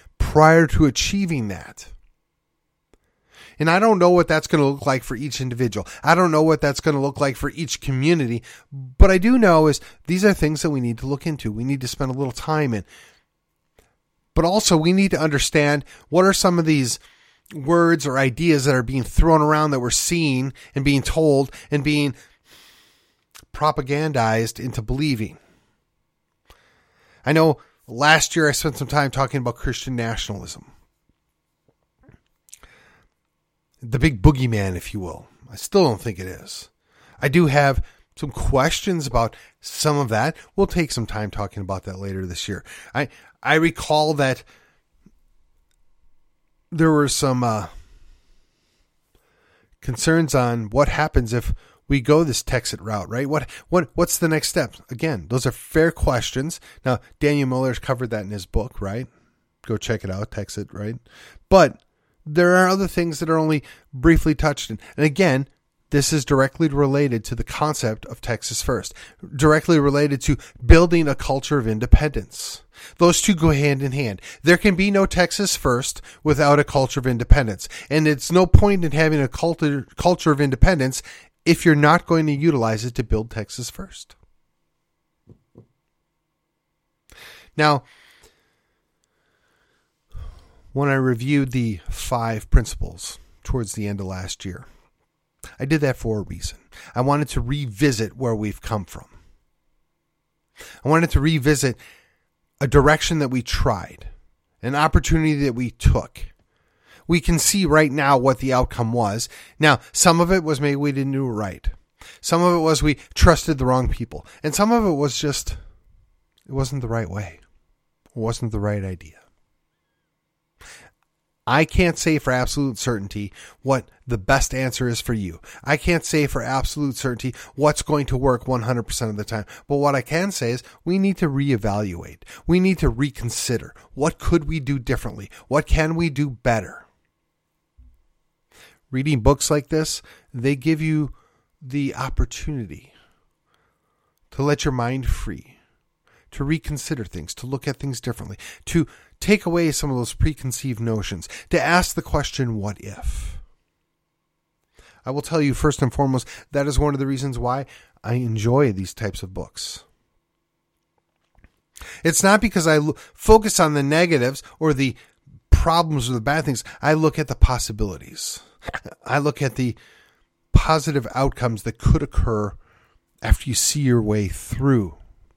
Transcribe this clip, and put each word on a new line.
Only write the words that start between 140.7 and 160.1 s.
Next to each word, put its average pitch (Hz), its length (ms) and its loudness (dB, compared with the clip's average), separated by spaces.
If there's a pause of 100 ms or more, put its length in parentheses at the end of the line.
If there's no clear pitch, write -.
you 156 320 0 (480)
the 139 320 -4
opportunity 123 1000 -6 (1400)
to - 100 -6
let 143 240 0
your 151 60 0
mind 127 340 -4
free, - 520 -6 (760)
to - 120 -6
reconsider 147 640 -4
things, 82 300 -12
to - 100 -14
look 131 220 -8
at 139 100 -4
things 139 240 -8
differently, - 360 -10 (280)
to 165 220 0 (320)
take 202 260 2
away 170 260 0
some 143 200 -4
of 127 60 -2
those 120 160 -6
preconceived 131 640 -4
notions, 107 500 -6 (200)
to 165 120 0
ask 170 320 0
the - 80 -4
question, 131 540 -4
"What 101 240 -8
if?" - 580 -8 (1700)
I 127 60 -6
will 143 100 -4
tell 160 200 -2
you, 143 120 2
first - 280 0
and 127 120 0
foremost, 131 340 0 (240)
that 139 160 -2
is 135 120 0
one 147 140 2
of 135 60 -4
the 135 80 -2
reasons 135 300 -6
why 123 280 -4 (380)
I 117 120 -4
enjoy 120 560 2
these 92 220 -8
types - 280 -8
of 95 120 -12
books. - 500 -14 (2250)